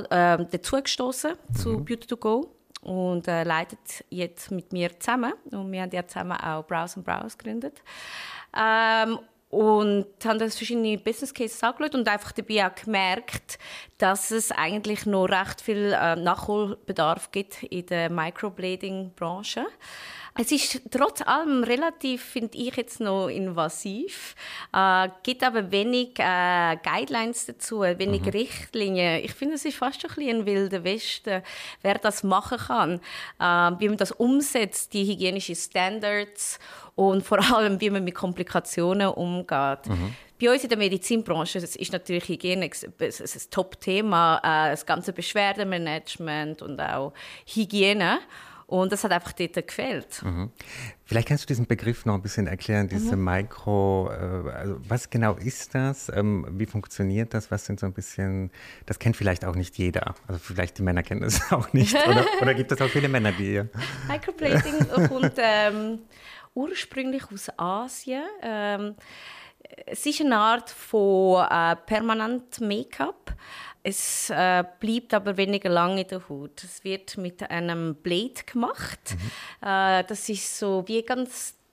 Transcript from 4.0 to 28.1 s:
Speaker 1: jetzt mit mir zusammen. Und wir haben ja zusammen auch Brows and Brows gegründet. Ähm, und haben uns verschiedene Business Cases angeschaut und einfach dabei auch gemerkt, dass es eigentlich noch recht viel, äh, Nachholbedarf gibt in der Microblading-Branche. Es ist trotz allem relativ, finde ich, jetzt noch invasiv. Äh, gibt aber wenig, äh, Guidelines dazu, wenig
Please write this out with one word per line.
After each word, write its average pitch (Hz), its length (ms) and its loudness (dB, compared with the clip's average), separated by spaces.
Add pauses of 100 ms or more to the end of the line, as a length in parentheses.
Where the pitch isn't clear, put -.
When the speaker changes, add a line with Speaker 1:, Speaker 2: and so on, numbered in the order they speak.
Speaker 1:
jetzt 175 400 -8
mit 185 240 -6
mir 175 260 -2
zusammen. 240 340 0 (180)
Und 196 200 -8
wir 185 120 -6
haben 180 80 -8
ja 180 160 -6
zusammen 180 240 -6 (100)
auch 156 220 -4
Brows 170 340 -4
and 180 80 -12
Brows - 320 -6
gegründet. 233 460 -8 (760)
Ähm, 220 600 4 (320)
und 208 560 4 (180)
haben 220 160 2
uns 220 160 -2
verschiedene 226 400 0
Business 233 360 -4
Cases 226 300 -4
angeschaut 247 320 0
und 233 140 2
einfach 208 240 -2
dabei 208 340 0
auch 190 80 -4
gemerkt, 196 840 -2 (420)
dass 196 320 4
es 220 200 0
eigentlich 208 540 -2
noch 196 220 4
recht 190 340 0
viel, 202 360 2
äh, 165 200 2
Nachholbedarf 180 1120 0
gibt - 320 -6
in 180 220 -8
der 170 240 0
Microblading-Branche. 185 1600 -6 (720)
Es 233 140 0
ist 277 300 0 (100)
trotz - 300 2
allem 277 420 2
relativ, 262 580 0
finde - 360 -6
ich, 240 180 -4
jetzt 233 240 -6
noch 190 300 0
invasiv. 190 1080 -4 (380)
Äh, 190 340 6 (160)
gibt 254 200 -2
aber 226 280 2
wenig, 247 480 0
äh, 180 640 4
Guidelines 233 640 -2
dazu, - 360 -8
wenig 190 420 2